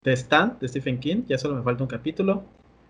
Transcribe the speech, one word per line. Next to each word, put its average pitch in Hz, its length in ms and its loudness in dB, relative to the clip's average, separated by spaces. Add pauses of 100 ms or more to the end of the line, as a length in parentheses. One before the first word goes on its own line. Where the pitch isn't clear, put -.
The 135 100 4
Stand 156 460 2
de 131 80 -4
Stephen 131 320 -2
King, 175 280 -2
ya 135 100 2
solo 143 180 -2
me 120 80 -4
falta 123 200 0
un 131 60 -4
capítulo. 185 540 -2 (460)